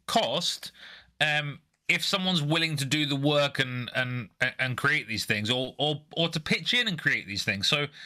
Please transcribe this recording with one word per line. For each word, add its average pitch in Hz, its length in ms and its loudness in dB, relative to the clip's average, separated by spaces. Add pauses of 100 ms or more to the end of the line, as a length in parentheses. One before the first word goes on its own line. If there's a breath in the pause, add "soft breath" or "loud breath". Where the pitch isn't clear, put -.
cost, 175 640 0 (520 loud breath)
um, 147 380 0 (280)
if 170 160 0
someone's 185 380 0
willing 160 340 2
to 139 80 -2
do 147 220 0
the 143 100 0
work 143 420 2
and, 127 360 -2
and, 123 340 -2 (300)
and 127 180 -2
create 139 320 0
these 110 160 -2
things, 107 240 0
or, 127 300 -2
or, 147 240 0 (120)
or 165 140 2
to 165 120 -4
pitch 190 340 0
in 240 140 2
and 160 120 -2
create 120 260 0
these 98 160 -4
things. 98 260 -2
So 147 180 2 (200 loud breath)